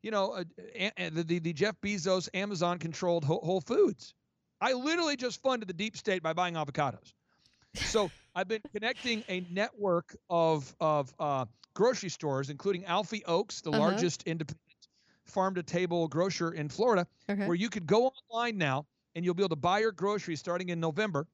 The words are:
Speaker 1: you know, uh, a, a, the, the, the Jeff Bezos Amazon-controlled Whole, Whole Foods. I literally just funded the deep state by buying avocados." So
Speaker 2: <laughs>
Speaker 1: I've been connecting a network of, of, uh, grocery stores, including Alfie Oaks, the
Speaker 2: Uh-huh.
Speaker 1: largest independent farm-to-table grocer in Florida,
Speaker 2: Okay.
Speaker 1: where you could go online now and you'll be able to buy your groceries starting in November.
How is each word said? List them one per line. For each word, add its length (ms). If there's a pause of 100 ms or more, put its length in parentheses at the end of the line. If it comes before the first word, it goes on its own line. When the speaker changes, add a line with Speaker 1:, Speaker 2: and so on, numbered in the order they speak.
Speaker 1:
you 100
know, 200
uh, 120 (320)
a, 220
a, 120
the, 140
the, 160
the 140
Jeff 280
Bezos 520
Amazon-controlled 920
Whole, 180
Whole 180
Foods. 520 (480)
I 120
literally 440
just 240
funded 260
the 60
deep 240
state 260
by 100
buying 200
avocados." 580 (640)
So 360 (100)
Speaker 2:
<laughs> 140
Speaker 1:
I've 120
been 140 (120)
connecting 540
a 220
network 640 (140)
of, 500
of, 400
uh, 260 (280)
grocery 360
stores, 420
including 340
Alfie 400
Oaks, 360
the 100
Speaker 2:
Uh-huh. 80
Speaker 1:
largest 440
independent 360 (680)
farm-to-table 800
grocer 440
in 180
Florida, 380 (220)
Speaker 2:
Okay. 180
Speaker 1:
where 80
you 140
could 180
go 240 (180)
online 280
now 280 (300)
and 80
you'll 100
be 100
able 60
to 60
buy 240
your 120
groceries 480
starting 300
in 100
November. 540